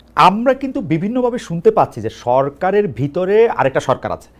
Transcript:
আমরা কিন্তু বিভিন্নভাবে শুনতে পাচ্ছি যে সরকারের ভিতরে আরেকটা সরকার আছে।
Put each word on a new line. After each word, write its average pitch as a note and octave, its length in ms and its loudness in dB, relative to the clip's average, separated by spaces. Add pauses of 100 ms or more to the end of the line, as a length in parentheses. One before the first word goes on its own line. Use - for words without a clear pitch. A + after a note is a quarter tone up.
(160)
আমরা G#3+ 380 4
কিন্তু C4+ 280 -6
বিভিন্নভাবে A3+ 560 -2
শুনতে E3+ 340 0
পাচ্ছি D#3 300 0
যে G#2+ 80 -6
সরকারের C#3+ 760 0
ভিতরে F3 640 0
আরেকটা C3+ 300 0
সরকার G#2+ 320 -2
আছে। - 180 -10 (100)